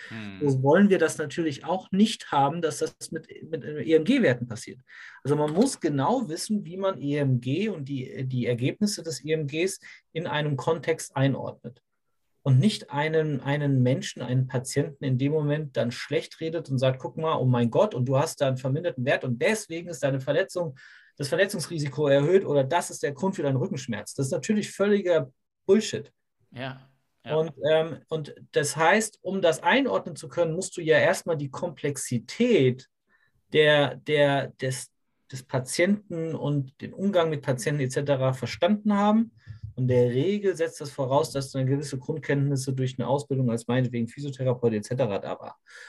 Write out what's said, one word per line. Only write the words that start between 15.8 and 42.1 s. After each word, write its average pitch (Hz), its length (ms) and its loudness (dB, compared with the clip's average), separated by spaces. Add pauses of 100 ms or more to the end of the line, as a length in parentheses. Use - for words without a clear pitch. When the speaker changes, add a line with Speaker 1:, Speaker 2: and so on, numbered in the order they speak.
Speaker 2:
schlecht - 500 -6
redet 160 280 -6
und 135 100 0
sagt, 131 200 2
„Guck - 180 -10
mal, 160 200 -2
oh 131 100 0
mein 120 240 2
Gott, 202 240 2
und 127 100 -2
du 135 140 2
hast 156 240 0
da 135 60 2
einen 131 100 -2
verminderten 135 480 -2
Wert 165 180 0
und 123 160 -2
deswegen 170 480 -2
ist - 140 -8
deine 139 180 0
Verletzung, 160 560 -2 (420)
das 143 100 -6
Verletzungsrisiko 165 800 -2
erhöht 151 380 6
oder 143 180 2
das 170 240 0
ist 170 140 -10
der 147 100 -2
Grund 190 240 -2
für 175 60 -4
deinen 135 160 0
Rückenschmerz.“ 131 560 -6
Das 139 120 -2
ist 135 60 -4
natürlich 214 380 -2
völliger 180 600 2 (360)
Bullshit. 208 440 2 (400)
Speaker 1:
Ja, 131 380 -12 (380)
ja. 147 100 -2
Speaker 2:
Und, 160 160 0 (180)
ähm, 156 280 2 (100)
und 156 260 -6 (180)
das 147 220 0
heißt, 180 460 2
um 190 220 -4
das 165 200 2
einordnen 190 540 0
zu 147 140 -14
können, 160 240 0
musst 185 240 -6
du - 20 -8
ja 156 160 4
erstmal 170 400 2
die 143 140 -6
Komplexität 139 1400 0 (640)
der, 147 440 6
der, 143 500 2 (160)
des, 131 280 -4 (400)
des 131 120 -12
Patienten 165 920 -2
und 143 460 -2
den - 140 -10
Umgang 180 340 2
mit 147 140 -4
Patienten 147 400 -2
et 127 100 -2
cetera 135 400 0
verstanden 208 640 0
haben. 214 380 2 (440)
Und 131 80 -2
in 127 40 0
der 123 220 4
Regel 185 460 0
setzt 160 240 -4
das 143 100 -10
voraus, 139 420 0
dass 135 200 -4
du 135 60 -2
eine 131 120 2
gewisse 139 280 -2
Grundkenntnisse 139 760 -2